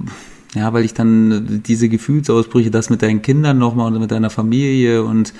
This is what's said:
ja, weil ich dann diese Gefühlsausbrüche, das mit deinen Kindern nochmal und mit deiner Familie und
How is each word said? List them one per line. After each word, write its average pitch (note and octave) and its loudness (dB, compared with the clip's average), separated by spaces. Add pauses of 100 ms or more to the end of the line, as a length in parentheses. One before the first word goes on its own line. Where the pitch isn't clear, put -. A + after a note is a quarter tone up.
(540)
ja, A2 -2
weil A#2 0
ich A2 -6
dann A2 0
diese A#2 0
Gefühlsausbrüche, A#2 0
das A2 -2
mit A2 -2
deinen G#2+ 0
Kindern C#3+ 2
nochmal A#2 0
und A2 -2
mit A2 -2
deiner A2 0
Familie A#2+ 0
und A2 0